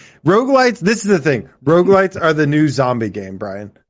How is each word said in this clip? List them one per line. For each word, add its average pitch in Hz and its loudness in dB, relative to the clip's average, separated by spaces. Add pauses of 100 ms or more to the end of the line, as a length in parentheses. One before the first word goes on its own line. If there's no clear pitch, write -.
(260)
roguelites. 254 2
This 202 0
is 196 -4
the 190 2
thing. 131 -2 (160)
Roguelites 180 2
are 160 0
the 151 0
new 151 2
zombie 123 -2
game, 95 -12
Brian. 101 -10 (180)